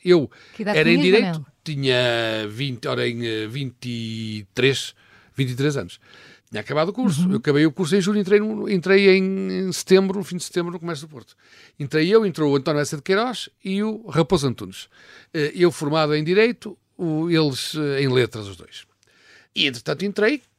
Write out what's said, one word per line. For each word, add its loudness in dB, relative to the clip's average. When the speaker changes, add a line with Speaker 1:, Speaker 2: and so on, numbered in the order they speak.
Speaker 1:
Eu 4
Speaker 2:
Que -10
idade 0
Speaker 1:
era 4
em 6
Speaker 2:
tinhas, 2
Speaker 1:
Direito, 6
Speaker 2:
Manel? -12
Speaker 1:
tinha 0
vinte, -8
ora, -2
em, -4
eh, -4
vinte -10
e -8
três, 0
vinte -2
e -8
três 0
anos. -12
Tinha -8
acabado -2
o -4
curso. 0
Speaker 2:
Uhum. 2
Speaker 1:
Eu 0
acabei 2
o 2
curso -2
em 4
julho, 0
entrei 4
no, -4
entrei 4
em, -2
em -4
setembro, 2
no -6
fim -10
de -10
setembro, -6
no -10
Comércio -8
do -20
Porto. -20
Entrei 0
eu, 6
entrou 0
o 4
António 0
Essa -4
de -10
Queiroz -2
e -2
o -6
Raposo 0
Antunes. -8
Eh, -2
eu 4
formado 0
em 0
Direito, 0
o, -2
eles, 0
eh, -2
em 2
Letras, 0
os -16
dois. -20
E, 0
entretanto, -4
entrei, 0